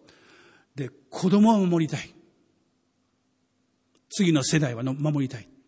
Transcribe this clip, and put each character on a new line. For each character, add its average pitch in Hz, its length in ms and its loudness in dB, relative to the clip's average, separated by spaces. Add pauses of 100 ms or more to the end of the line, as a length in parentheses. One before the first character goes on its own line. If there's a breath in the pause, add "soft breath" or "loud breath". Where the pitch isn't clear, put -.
(760 soft breath)
で、 131 160 -10 (200)
子 - 180 -2
供 208 220 6
は 220 80 4
守 170 280 2
り - 40 -10
た 147 80 -6
い。 - 160 -16 (1900)
次 180 240 0
の 147 100 2
世 156 160 0
代 139 160 -2
は 117 80 -8
の、 131 120 -4
守 147 320 -2
り 127 40 -10
た 120 80 -14
い。 101 100 -20 (200)